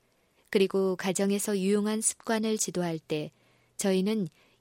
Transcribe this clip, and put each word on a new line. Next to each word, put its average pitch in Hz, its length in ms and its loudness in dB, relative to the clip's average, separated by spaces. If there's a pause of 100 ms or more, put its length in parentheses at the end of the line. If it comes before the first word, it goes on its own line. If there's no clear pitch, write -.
(500)
그리고 190 460 2
가정에서 196 600 0
유용한 208 420 0
습관을 220 580 -2
지도할 170 400 -2
때 156 320 -4 (460)
저희는 190 520 0 (320)